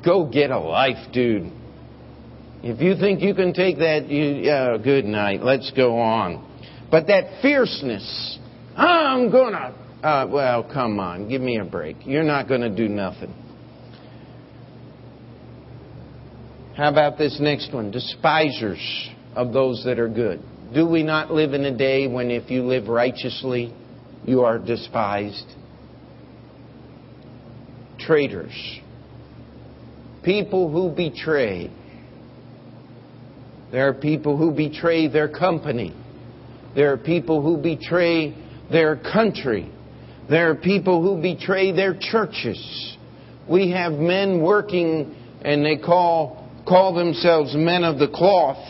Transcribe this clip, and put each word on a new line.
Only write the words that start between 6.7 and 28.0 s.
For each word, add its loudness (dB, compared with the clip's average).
But 4
that 2
fierceness, -2
I'm 4
gonna 2
uh, 2
well, 2
come -2
on, -6
give -2
me -2
a -4
break. -8
You're -2
not 0
gonna 0
do -2
nothing. -6
How 2
about 4
this 0
next -2
one? -6
Despisers -2
of -2
those 0
that -2
are 0
good. -2
Do 4
we 2
not -2
live 2
in 0
a -2
day 2
when -2
if -4
you 0
live -2
righteously, -2
you 4
are 4
despised? -4
Traitors. -2